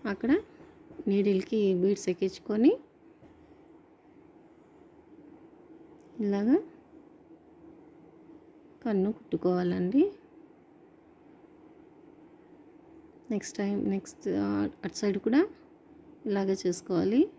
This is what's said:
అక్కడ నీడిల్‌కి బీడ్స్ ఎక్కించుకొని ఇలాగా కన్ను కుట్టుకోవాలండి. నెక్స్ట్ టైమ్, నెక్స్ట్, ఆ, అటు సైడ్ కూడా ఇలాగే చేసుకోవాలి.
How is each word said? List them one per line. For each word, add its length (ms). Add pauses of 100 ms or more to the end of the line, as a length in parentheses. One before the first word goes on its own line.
అక్కడ 240 (760)
నీడిల్‌కి 540 (140)
బీడ్స్ 340
ఎక్కించుకొని 640 (3500)
ఇలాగా 360 (2250)
కన్ను 320
కుట్టుకోవాలండి. 920 (3250)
నెక్స్ట్ 280
టైమ్, 220 (120)
నెక్స్ట్, 360 (120)
ఆ, 100 (340)
అటు 140
సైడ్ 220
కూడా 220 (840)
ఇలాగే 340
చేసుకోవాలి. 640 (180)